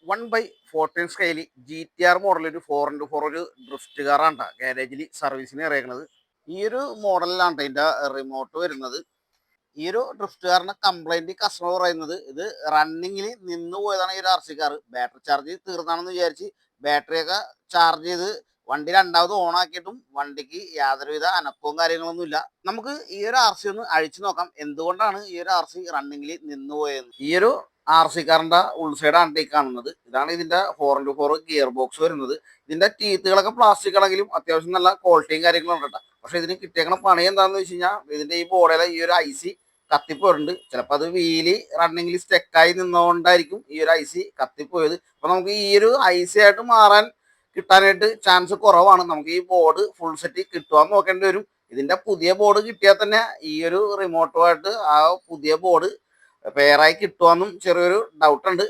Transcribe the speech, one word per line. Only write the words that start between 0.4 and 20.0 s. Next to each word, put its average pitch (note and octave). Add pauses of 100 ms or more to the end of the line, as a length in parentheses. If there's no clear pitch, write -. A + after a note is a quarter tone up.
ഫോർട്ടീൻ D#3+
സ്കെയിൽ E3+ (280)
ജി D#3 (160)
ടി F3
ആർ F3+
മോഡൽ F3+
ഒരു D#3+
ഫോർ C#3+
ഇൻടു D3
ഫോർ D3+
ഒരു D#3+ (260)
ഡ്രിഫ്റ്റ് C#3
കാറാണ് D3
ട്ടോ B2 (140)
ഗാരേജിൽ C3 (180)
സർവീസിന് C3+
ഇറങ്ങുന്നത്. C3+ (440)
ഈ D#3+ (120)
ഒരു B3 (220)
മോഡലിലാണ് F3+
ട്ടോ D3
ഇതിൻ്റെ C#3+ (280)
റിമോട്ട് C3+
വരുന്നത്. C3+ (760)
ഈ D3+
ഒരു A3 (180)
ഡ്രിഫ്റ്റ് G3
കാറിൻ്റെ F#3 (100)
കംപ്ലൈന്റ് E3+
കസ്റ്റമർ F3
പറയുന്നത് E3 (160)
ഇത് D#3 (300)
റണ്ണിങ്ങിൽ F3 (220)
നിന്ന് E3+
പോയതാണ് F#3+
ഈ F#3+
ഒരു F#3
ആർ E3+
സി D#3+
കാർ. D3+ (220)
ബാറ്ററി B2
ചാർജ് C#3+ (120)
തീർന്നാണെന്ന് E3+
വിചാരിച്ച് F3 (360)
ബാറ്ററിയൊക്കെ D#3+ (360)
ചാർജ് E3
ചെയ്ത് F3+ (400)
വണ്ടി D3
രണ്ടാമത് F3 (120)
on E3+
ആക്കിയിട്ടും F3+ (220)